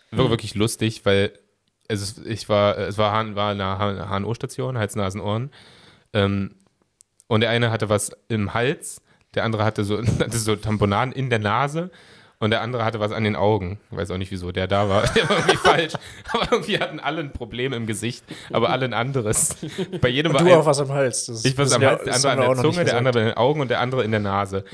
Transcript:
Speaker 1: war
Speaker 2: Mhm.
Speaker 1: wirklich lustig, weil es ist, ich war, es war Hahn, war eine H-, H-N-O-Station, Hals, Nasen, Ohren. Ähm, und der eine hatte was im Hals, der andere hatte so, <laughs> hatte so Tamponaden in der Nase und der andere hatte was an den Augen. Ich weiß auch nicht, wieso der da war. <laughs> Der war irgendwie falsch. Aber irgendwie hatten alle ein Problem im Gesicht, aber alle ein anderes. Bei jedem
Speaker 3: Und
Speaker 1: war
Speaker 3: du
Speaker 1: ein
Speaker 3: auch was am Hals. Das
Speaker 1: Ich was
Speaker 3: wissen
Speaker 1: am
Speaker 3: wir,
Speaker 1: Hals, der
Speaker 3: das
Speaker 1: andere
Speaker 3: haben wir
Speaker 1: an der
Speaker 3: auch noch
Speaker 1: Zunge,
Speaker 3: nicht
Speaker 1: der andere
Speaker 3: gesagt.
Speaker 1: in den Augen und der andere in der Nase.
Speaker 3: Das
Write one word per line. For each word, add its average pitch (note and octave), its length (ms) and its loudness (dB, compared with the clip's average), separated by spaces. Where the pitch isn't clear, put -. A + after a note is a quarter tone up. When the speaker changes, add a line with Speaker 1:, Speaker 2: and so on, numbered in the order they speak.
Speaker 1:
war B2+ 140 2
Speaker 2:
Mhm. A#2 40 0
Speaker 1:
wirklich A2 240 -2
lustig, A2 500 -2
weil G2 280 4
es G#2 120 -4
ist, G2 240 -10
ich G#2+ 240 -8
war, G#2 300 4
es G2 180 -4
war G#2+ 160 2
Hahn, A2 220 -2
war G2+ 160 0
eine G2+ 140 -2
H-, G2 440 -4
H-N-O-Station, A#2+ 720 -4
Hals, G#2+ 180 -4
Nasen, G2 240 -2
Ohren. A2 300 -4
Ähm, G2 400 0
und A2 140 2
der A2+ 100 4
eine A#2 200 2
hatte A2 200 0
was G#2 220 2
im G#2 260 -2
Hals, B2 480 -2
der G2+ 100 0
andere A2 200 0
hatte G#2+ 200 0
so, G2+ 140 0
<laughs> A#2 220 0
hatte A#2 180 -2
so G#2+ 180 0
Tamponaden G#2+ 560 0
in C3+ 160 -4
der A#2 120 0
Nase C#3+ 500 -2
und A2 120 0
der A2 100 2
andere A#2 240 -4
hatte A2 140 -2
was G#2+ 140 -2
an G#2+ 100 -2
den G#2 140 0
Augen. G2 420 0
Ich G2+ 40 -10
weiß F2+ 140 -6
auch F2+ 60 -4
nicht, F#2+ 160 -6
wieso F2+ 180 -8
der F#2 160 -2
da G2+ 220 2
war. G2 140 2
<laughs> - 120 -2
Der F#3 140 2
war - 100 2
irgendwie - 200 2
falsch. E3 340 2
Aber A3+ 180 -2
irgendwie G3 300 0
hatten D#3+ 180 -4
alle D#3 220 -4
ein C#3+ 120 -8
Problem B2 400 -6
im A#2 140 -4
Gesicht, A2 380 -6
aber A2+ 180 2
alle C3 140 0
ein A#2+ 100 -4
anderes. A#2 600 0
Bei B2 80 2
jedem C3+ 240 0
Speaker 3:
Und - 80 2
Speaker 1:
war E3+ 40 6
Speaker 3:
du F3+ 80 8
Speaker 1:
ein E3 60 10
Speaker 3:
auch D3+ 80 4
was C#3+ 140 4
am C#3 80 -2
Hals. C#3 380 0
Das A2+ 180 -6
Speaker 1:
Ich C3+ 120 4
was C3+ 100 2
Speaker 3:
wissen B2 100 4
Speaker 1:
am A2+ 60 2
Speaker 3:
wir, C3+ 80 6
Speaker 1:
Hals, - 120 0
der D3 120 -4
Speaker 3:
das B2+ 100 2
Speaker 1:
andere C#3 80 4
Speaker 3:
haben - 0 -
wir - 0 -
Speaker 1:
an B2+ 60 2
der B2+ 120 4
Speaker 3:
auch C3 60 4
noch B2 60 0
Speaker 1:
Zunge, F3 100 0
Speaker 3:
nicht C#3+ 100 4
Speaker 1:
der A#2 60 0
andere B2 140 2
Speaker 3:
gesagt. A2+ 160 2
Speaker 1:
in - 60 0
den - 20 -6
Augen D3 240 4
und B2+ 100 -2
der A2 100 2
andere B2+ 220 0
in G#2+ 80 -2
der A2 100 2
Nase. G2 480 -2
Speaker 3:
Das - 60 -18